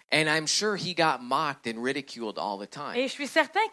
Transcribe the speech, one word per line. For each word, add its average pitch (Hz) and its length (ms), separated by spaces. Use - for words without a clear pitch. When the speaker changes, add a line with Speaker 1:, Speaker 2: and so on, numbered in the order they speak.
Speaker 1:
And 156 160
I'm 156 180
sure 208 300
he 175 180
got 156 280
mocked 135 440
and 113 160
ridiculed 123 560
all 98 200
the 101 100
time. 143 260
Speaker 2:
Et 247 140
je - 40
suis 285 140
certain 311 340